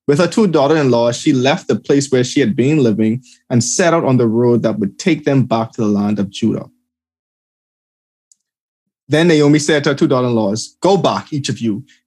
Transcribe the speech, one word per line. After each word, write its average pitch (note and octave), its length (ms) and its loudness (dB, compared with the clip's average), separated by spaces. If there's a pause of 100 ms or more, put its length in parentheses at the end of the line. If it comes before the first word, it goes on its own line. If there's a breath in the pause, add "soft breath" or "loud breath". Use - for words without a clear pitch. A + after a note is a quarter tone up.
With C#3+ 120 2
her F3 80 2
two G#3 200 0
daughter-in-laws, C#3 680 2
she D3+ 160 0
left C3+ 340 -2
the B2+ 100 0
place C#3 340 -2
where B2+ 120 2
she B2 160 -2
had A#2 160 0
been C#3 280 2
living A2 380 0 (280 soft breath)
and B2 140 0
set E3+ 300 0
out E3 120 0
on C3 120 2
the A#2+ 100 2
road A#2+ 360 2
that G#2+ 160 -2
would G2 180 -6
take D3+ 280 -2
them C#3 200 2
back A2+ 280 -4
to - 80 -8
the G#2+ 60 0
land G#2 320 -2
of G2 100 -4
Judah. - 400 -4 (2500)
Then D#3 200 2
Naomi D3+ 320 4
said D3 240 0
to D#3 80 0
her C#3 40 -2
two D#3 120 0
daughter-in-laws, A2+ 760 -2
"Go F#3+ 160 2
back, C3+ 340 -4
each C#3+ 180 -6
of A2+ 100 -8
you, A2+ 260 -4 (220 soft breath)